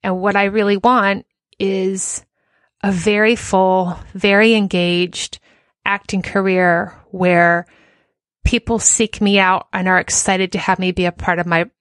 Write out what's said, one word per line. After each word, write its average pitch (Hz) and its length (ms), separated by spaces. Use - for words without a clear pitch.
And 185 180
what 202 160
I 202 100
really 202 320
want 196 500
is 190 640
a 196 100
very 208 440
full, 185 640
very 208 400
engaged 180 800
acting 202 380
career 180 720
where 175 560
people 226 360
seek - 420
me 202 160
out 190 340
and 185 160
are 185 120
excited 190 520
to 196 80
have 185 200
me 185 120
be 180 140
a 175 60
part 175 280
of 170 60
my 170 240